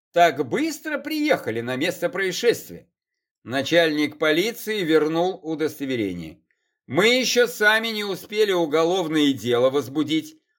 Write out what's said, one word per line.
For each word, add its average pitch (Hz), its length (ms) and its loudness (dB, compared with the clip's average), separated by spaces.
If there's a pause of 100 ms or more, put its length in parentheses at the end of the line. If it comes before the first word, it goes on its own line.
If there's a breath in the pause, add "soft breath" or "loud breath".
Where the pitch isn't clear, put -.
(140)
так 151 340 4
быстро 294 520 -4
приехали 294 600 0
на 123 160 -4
место 170 320 -2
происшествия?» 180 800 -2 (560)
Начальник 147 760 0
полиции 202 640 0
вернул 160 580 0
удостоверение. 127 1000 -6 (460)
«Мы 170 220 2
ещё 247 400 2
сами 220 400 2
не 214 160 -6
успели 208 480 -2
уголовное 160 840 2
дело 120 380 2
возбудить, 143 680 -2 (200)